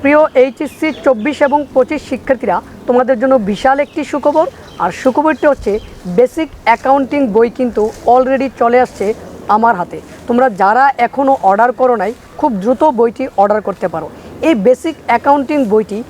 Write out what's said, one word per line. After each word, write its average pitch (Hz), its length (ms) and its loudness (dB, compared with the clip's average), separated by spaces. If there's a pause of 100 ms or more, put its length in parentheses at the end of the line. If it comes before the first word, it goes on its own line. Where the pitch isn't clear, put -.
প্রিয় 294 340 4
এইচএসসি 277 580 0 (120)
চব্বিশ 269 380 0
এবং 285 220 0 (100)
পঁচিশ 277 340 0
শিক্ষার্থীরা, 226 540 -4 (240)
তোমাদের 247 340 0
জন্য 262 140 2
বিশাল 254 460 0
একটি 294 240 -4
সুখবর। 302 420 0 (320)
আর 180 140 -2
সুখবরটি 294 540 0
হচ্ছে, 254 320 0 (280)
বেসিক 247 420 0 (160)
অ্যাকাউন্টিং 269 640 0
বই 226 240 2
কিন্তু 220 400 -2 (160)
already 254 420 2 (100)
চলে 240 220 2
আসছে 220 340 -2 (340)
আমার 220 260 4
হাতে। 170 260 -8 (260)
তোমরা 247 240 2
যারা 214 480 2
এখনও 262 440 0
অর্ডার 208 300 2
করো 247 240 2
নাই, 208 180 -4 (240)
খুব 302 140 0
দ্রুত 220 320 0
বইটি 247 520 0
অর্ডার 208 260 2
করতে 190 260 -6
পারো। 156 200 -8 (340)
এই 320 120 2
বেসিক 247 400 0 (120)
অ্যাকাউন্টিং 277 580 0
বইটি 214 460 -2